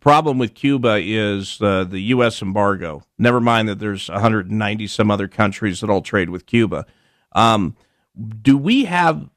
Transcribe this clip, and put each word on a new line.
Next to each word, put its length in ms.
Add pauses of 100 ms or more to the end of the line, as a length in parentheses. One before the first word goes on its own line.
problem 360
with 180
Cuba 460
is, 640
uh, 220
the 160
U 240
S 180
embargo. 640 (140)
Never 220
mind 280
that 100
there's 300
a 100
hundred 320
and 80
ninety 300
some 240
other 160
countries 520
that 100
all 120
trade 260
with 160
Cuba. 420 (460)
Um, 440 (680)
do 160
we 280
have 500